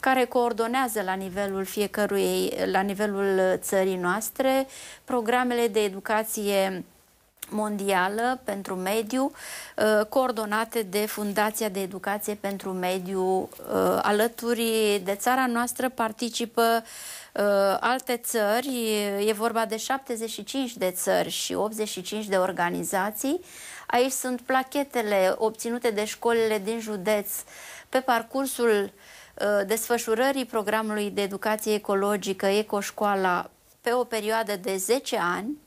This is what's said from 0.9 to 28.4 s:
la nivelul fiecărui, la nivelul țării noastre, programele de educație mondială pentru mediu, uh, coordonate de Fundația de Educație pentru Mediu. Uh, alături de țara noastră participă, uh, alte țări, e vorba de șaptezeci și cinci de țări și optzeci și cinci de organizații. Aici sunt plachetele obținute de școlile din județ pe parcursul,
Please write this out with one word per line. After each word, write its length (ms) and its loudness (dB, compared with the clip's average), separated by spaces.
la 120 -2
nivelul 500 -4
fiecărui, 880 0
la 100 2
nivelul 760 2
țării 380 0
noastre, 680 0
programele 640 2
de 140 2
educație 1040 0
mondială 920 0
pentru 300 -6
mediu, 580 -2
uh, 300 4
coordonate 760 0
de 240 -2
Fundația 600 0
de 120 -4
Educație 540 -4
pentru 380 -6
Mediu. 500 -2
Uh, 80 -6
alături 1040 2
de 100 0
țara 320 2
noastră 420 0
participă, 960 0
uh, 460 4
alte 360 0
țări, 520 0
e 60 2
vorba 320 0
de 120 -4
șaptezeci 540 -4
și 140 -10
cinci 320 -4
de 140 0
țări 400 0
și 240 -4
optzeci 340 -2
și 140 -8
cinci 240 -6
de 100 0
organizații. 1040 0
Aici 260 2
sunt 280 -4
plachetele 1000 2
obținute 520 0
de 140 0
școlile 600 2
din 160 -4
județ 500 -2
pe 100 2
parcursul, 720 0